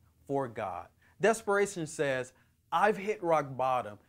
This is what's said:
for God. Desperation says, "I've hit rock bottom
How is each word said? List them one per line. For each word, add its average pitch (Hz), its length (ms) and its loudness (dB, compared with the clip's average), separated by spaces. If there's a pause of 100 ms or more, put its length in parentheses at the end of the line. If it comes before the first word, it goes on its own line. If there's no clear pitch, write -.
(260)
for 135 220 -2
God. 98 380 -8 (340)
Desperation 202 640 2
says, 135 460 -2 (400)
"I've 190 240 4
hit 202 260 -4
rock 151 320 2
bottom 123 440 -2 (100)